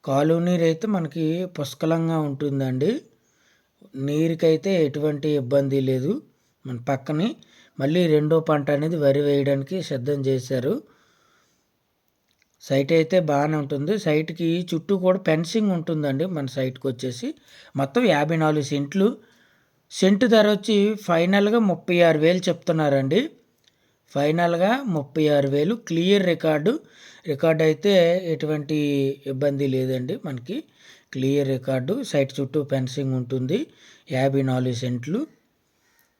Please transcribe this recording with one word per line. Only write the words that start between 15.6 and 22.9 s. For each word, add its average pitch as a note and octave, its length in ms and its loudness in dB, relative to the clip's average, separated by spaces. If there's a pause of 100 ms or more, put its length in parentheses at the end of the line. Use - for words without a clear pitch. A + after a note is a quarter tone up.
ఉంటుందండి. D#3 540 -2
మన D#3 200 -6
సైట్కి C3 420 -6
వచ్చేసి B2+ 400 -6 (480)
మొత్తం C#3 300 -2
యాభై D#3 320 2
నాలుగు D3+ 280 0
సెంట్లు. C#3+ 420 0 (840)
సెంటు G3 340 4
ధర G#3+ 240 6
వచ్చి G#3 280 0 (220)
ఫైనల్గా G3+ 600 2
ముప్పై F3+ 420 0
ఆరు D#3+ 180 6
వేలు F3 220 4
చెప్తున్నారండి. D#3+ 760 0 (920)